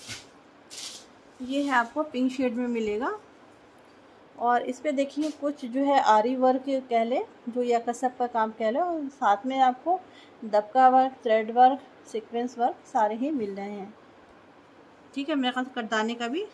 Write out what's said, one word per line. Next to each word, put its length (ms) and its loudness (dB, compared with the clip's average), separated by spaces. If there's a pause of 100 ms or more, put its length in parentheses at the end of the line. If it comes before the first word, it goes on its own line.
(1400)
ये 220 -4
है 80 -2
आपको 340 0
pink 260 -2
shade 240 -2
में 140 -4
मिलेगा। 480 -4 (1160)
और 280 0
इस 160 -8
पे 140 -4
देखिए 380 -2
कुछ 360 -6
जो 180 -2
है 220 4
आरी 300 4
वर्क 260 2 (260)
कह 140 2
लें, 180 0 (280)
जो 140 -4
या 180 2
कसब 360 -4
का 120 -2
काम 240 -2
कह 180 -2
लें, 100 -2
और 280 -4
साथ 360 0
में 140 -2
आपको 400 2 (440)
दबका 460 4
वर्क, 340 4
thread 280 2
work, 280 6 (280)
sequence 500 -6
work 300 -2
सारे 280 2
ही 160 -4
मिल 240 -4
रहे 160 -10
हैं। 220 -12 (1200)
ठीक 160 -8
है, 60 -2
मेरे 180 0
ख्याल 120 -4
से 80 -18
करदाने 420 -2
का 140 -6
भी 240 -6